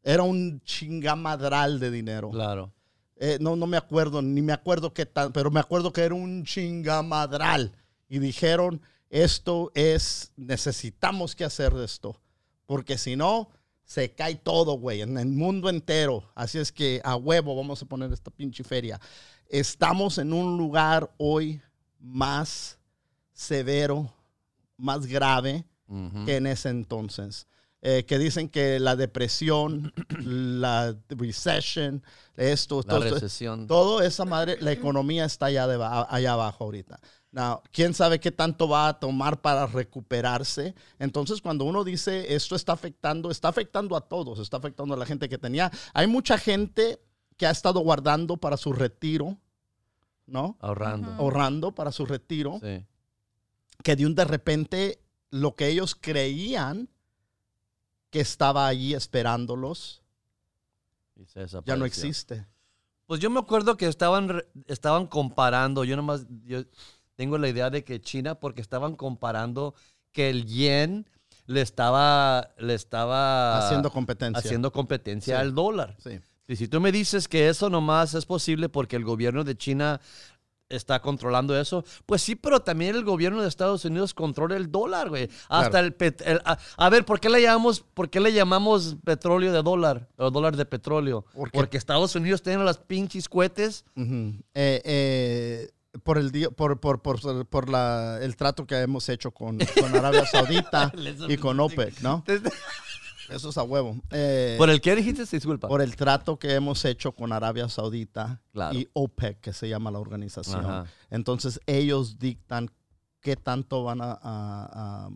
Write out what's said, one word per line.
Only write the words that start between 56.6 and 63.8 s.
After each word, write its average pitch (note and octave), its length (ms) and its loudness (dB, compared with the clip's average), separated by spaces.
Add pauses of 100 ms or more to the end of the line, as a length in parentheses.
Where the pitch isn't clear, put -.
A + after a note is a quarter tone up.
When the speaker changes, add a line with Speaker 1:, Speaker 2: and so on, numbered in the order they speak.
Speaker 1:
que D3+ 120 -2
estaba C#3 460 2
allí C3 260 -2
esperándolos, B2 1080 -4 (1120)
Speaker 2:
Y F#2+ 100 -20
se - 160 -18
Speaker 1:
ya - 0 -
no - 40 -8
Speaker 2:
desapareció. A#2+ 400 -4
Speaker 1:
existe. B2 600 -8 (580)
Speaker 2:
Pues D#3+ 140 -6
yo G3+ 100 0
me B3+ 100 0
acuerdo A3 380 2
que F3+ 100 0